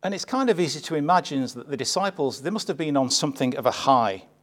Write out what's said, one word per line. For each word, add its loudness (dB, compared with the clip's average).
And -2
it's -6
kind 0
of 4
easy -2
to -6
imagine 2
that -10
the -4
disciples, -2
they -2
must -6
have -2
been 0
on 2
something 0
of 0
a 4
high. 2